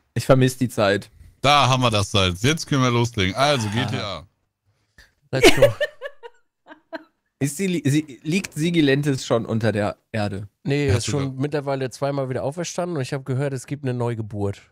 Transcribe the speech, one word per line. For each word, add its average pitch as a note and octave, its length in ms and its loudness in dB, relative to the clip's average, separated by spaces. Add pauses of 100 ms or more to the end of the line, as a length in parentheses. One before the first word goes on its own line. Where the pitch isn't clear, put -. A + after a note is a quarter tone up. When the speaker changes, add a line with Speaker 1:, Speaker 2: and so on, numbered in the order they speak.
(140)
Speaker 1:
Ich - 120 -4
vermisse C3 320 4
die B2 100 0
Zeit. G2+ 420 0 (300)
Speaker 2:
Da C#3 280 4
haben B2+ 160 2
wir A#2+ 80 4
das G2+ 180 0
Salz. F#2 320 0
Jetzt D#3 240 0
können C3+ 160 2
wir B2+ 80 2
loslegen. A#2 460 0
Also, C3 320 2
Speaker 1:
Ah. G2 40 -8
Speaker 2:
G B2+ 140 -2
T C3 140 -4
A. F#2+ 260 -10 (1040)
Speaker 3:
Let's - 240 6
go. - 80 4
Speaker 1:
<laughs> C#5+ 100 6 (1700)
Ist C#3 160 -2
sie G3 120 -2
li-, E3+ 200 0
sie, D3+ 360 0
liegt F#3 300 -4
Sigi E3+ 260 0
Lentis C#3 440 2
schon A#2 220 0
unter A2 240 0
der G2+ 260 0 (140)
Erde? G#2 380 -4 (160)
Speaker 3:
Nee, C#3+ 240 0
Speaker 2:
Ja, B2+ 80 4
Speaker 3:
ist A#2 80 -2
Speaker 2:
sogar. C#3 160 -2
Speaker 3:
schon C3+ 160 -4
mittlerweile C#3 540 -4
zweimal C#3 380 -4
wieder B2 140 -4
auferstanden E3+ 540 -6
und C3+ 60 -2
ich B2+ 100 -8
hab C3+ 120 -6
gehört, C3+ 280 -2
es B2+ 160 -10
gibt C#3+ 160 -8
eine B2 100 -2
Neugeburt. G#2+ 680 -4 (120)